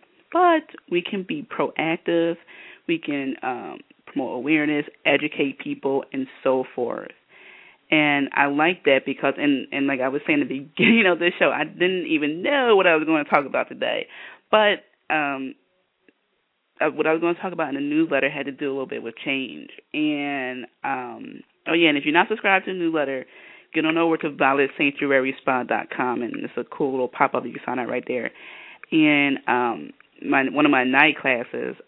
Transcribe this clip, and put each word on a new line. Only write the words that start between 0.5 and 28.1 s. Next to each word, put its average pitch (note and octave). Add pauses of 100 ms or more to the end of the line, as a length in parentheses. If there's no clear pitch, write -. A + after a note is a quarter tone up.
we F3
can F#3+
be D3+
proactive. E3 (520)
We E3
can, C#3+
um, A#2 (260)
promote B2
awareness, D3 (200)
educate C#3+
people, C#3 (100)
and C3 (160)
so C3 (120)
forth. A#2 (800)
And D3
I C#3+
like D#3
that C3+
because, C#3
and, C#3+
and C#3
like C3+
I C3
was C#3+
saying D3
at C3
the C3+
<laughs> -
beginning A3+
of F3
this F3
show, E3
I C3+
didn't F3+
even D3+
know B3
what F#3
I E3
was D#3
gonna D#3
talk D3
about B2+
today. A#2 (440)
But, G#3 (300)
um, C#3 (1300)
uh, D3+
what D3
I D#3+
was D#3+
gonna E3+
talk F#3
about E3
in C3+
the C#3
newsletter D3
had C#3
to C#3+
do C#3
a C3+
little C3+
bit A#2
with A2+
change. C3 (240)
And, C#3+ (180)
um, B2 (260)
oh, D#3
yeah, E3+
and D3
if C#3+
you're D3+
not F3
subscribed G3
to G3
the F#3+
newsletter, D3 (500)
get D#3
on D#3+
over E3
to D#3+
violet C#3
sanctuary C#3
spa B2+
dot A2
com, B2
and A2+
it's -
a B2
cool C3+
little B2+
pop-up. C3+
You A#2+
can C#3+
sign B2
up A#2+
right B2
there. B2 (600)